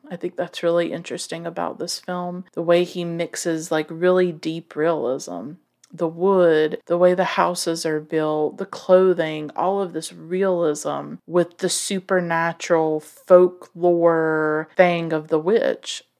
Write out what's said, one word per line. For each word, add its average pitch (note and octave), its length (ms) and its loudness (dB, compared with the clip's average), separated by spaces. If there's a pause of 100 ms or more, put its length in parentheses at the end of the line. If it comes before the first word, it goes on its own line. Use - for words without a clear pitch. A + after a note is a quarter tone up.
I F3 60 -10
think F3+ 200 -8
that's - 280 -8
really E3+ 300 0
interesting E3+ 520 -10
about E3+ 340 -6
this - 200 -8
film, F3+ 540 -8
the F3 80 -6
way E3+ 220 4
he F3 200 -6
mixes, E3+ 680 -4
like, D#3 180 0
really F3+ 420 2
deep D#3+ 440 -8
realism. C#3+ 760 -4 (400)
The E3+ 140 -4
wood, E3 800 2
the F3 100 0
way F3+ 160 6
the F3+ 100 0
houses F3 600 -2
are D#3 160 -2
built, D#3 560 -2
the - 80 -8
clothing, E3+ 880 2
all G3 260 -2
of F3+ 120 -6
this D#3+ 180 -8
realism D#3+ 1040 -2 (100)
with E3+ 340 0
the F#3 100 -2
supernatural E3+ 1300 0
folklore E3 1800 2
thing E3+ 380 2
of D#3 160 -6
the D#3+ 100 0
witch, - 640 -2 (160)